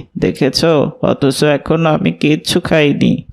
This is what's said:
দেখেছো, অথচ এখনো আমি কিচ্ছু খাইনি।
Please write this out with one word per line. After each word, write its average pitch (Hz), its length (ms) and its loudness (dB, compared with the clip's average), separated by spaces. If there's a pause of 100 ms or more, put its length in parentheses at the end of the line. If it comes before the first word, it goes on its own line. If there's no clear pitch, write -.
(160)
দেখেছো, 143 560 0 (300)
অথচ - 380 0 (100)
এখনো 156 400 0
আমি 156 260 0
কিচ্ছু 156 440 0
খাইনি। 147 520 0 (200)